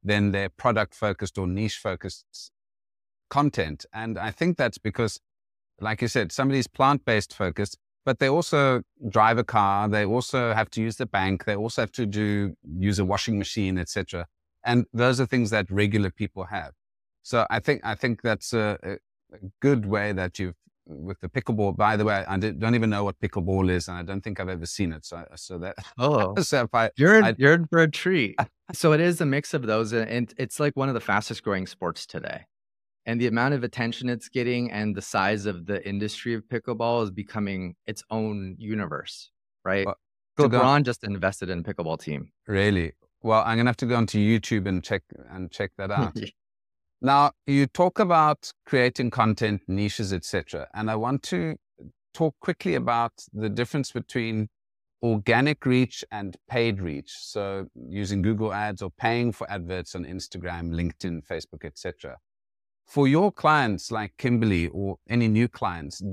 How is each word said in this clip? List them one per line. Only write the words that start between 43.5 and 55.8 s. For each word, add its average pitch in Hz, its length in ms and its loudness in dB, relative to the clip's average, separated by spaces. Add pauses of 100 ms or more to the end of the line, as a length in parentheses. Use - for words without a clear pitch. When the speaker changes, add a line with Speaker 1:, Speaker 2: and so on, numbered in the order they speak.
Speaker 1:
gonna 120 100 4
have 120 100 0
to 127 80 -2
go 120 100 2
onto 107 220 2
YouTube 104 480 2
and 95 160 -2
check, 101 200 -4 (280)
and 92 200 -10
check 98 260 -6
that 98 140 -6
out. 113 320 -2
Speaker 2:
<laughs> - 60 -8 (720)
Speaker 1:
Now, 139 300 6 (160)
you 139 220 4
talk 180 320 2
about 160 520 4 (140)
creating 123 440 2
content, 110 580 2
niches, 98 440 -2
et 90 120 -4
cetera. 82 500 -6
And 107 160 -4
I 110 60 0
want 123 280 0
to 170 300 -4 (580)
talk 156 280 0
quickly 175 340 -2
about 120 380 0 (200)
the 107 160 -4
difference 120 440 -2
between 113 560 -4 (520)
organic 117 640 2
reach 127 460 2